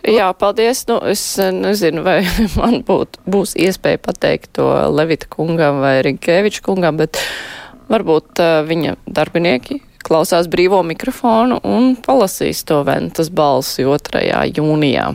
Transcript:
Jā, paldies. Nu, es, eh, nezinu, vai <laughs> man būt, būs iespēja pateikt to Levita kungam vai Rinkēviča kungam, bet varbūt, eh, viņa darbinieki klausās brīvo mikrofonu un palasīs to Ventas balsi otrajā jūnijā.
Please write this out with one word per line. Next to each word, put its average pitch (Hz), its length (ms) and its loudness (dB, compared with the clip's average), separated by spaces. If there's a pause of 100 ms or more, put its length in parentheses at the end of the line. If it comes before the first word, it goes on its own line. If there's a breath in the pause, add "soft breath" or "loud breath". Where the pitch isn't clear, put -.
Jā, 214 320 2
paldies. 220 560 0
Nu, 233 160 0
es, 185 160 -2 (160)
eh, 190 160 0
nezinu, 185 480 0
vai 175 200 2 (180)
<laughs> 220 200 0
man - 260 2
būt, - 440 -2
būs 202 240 0
iespēja 165 480 0
pateikt - 560 -4
to 135 100 0 (220)
Levita 151 400 -2
kungam 156 540 0
vai 135 180 2
Rinkēviča 175 640 0
kungam, 175 320 0
bet 156 240 -2 (680 loud breath)
varbūt, 175 520 0
eh, 165 240 2
viņa 165 300 -2 (100)
darbinieki 175 760 -2 (200)
klausās 170 480 2
brīvo 185 340 4
mikrofonu 226 800 0
un 240 320 2
palasīs 190 680 0
to 147 180 2
Ventas 160 460 -2
balsi 139 560 0
otrajā - 640 -2
jūnijā. 151 640 0